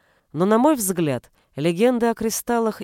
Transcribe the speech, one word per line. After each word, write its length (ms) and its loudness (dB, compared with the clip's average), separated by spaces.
Но, 120 -2
на 140 4
мой 180 4
взгляд, 560 -4
легенда 540 0
о 40 -4
кристаллах 680 -4